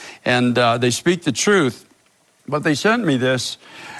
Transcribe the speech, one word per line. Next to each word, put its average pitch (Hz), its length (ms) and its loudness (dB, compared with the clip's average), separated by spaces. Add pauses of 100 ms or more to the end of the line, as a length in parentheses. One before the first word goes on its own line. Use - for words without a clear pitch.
(240)
and, 123 340 0
uh, 117 200 4
they 123 120 0
speak 175 340 0
the 139 100 -2
truth. 175 520 0 (600)
But 143 180 -4
they 151 120 2
sent 220 300 0
me 143 100 2
this. 127 420 -2 (420)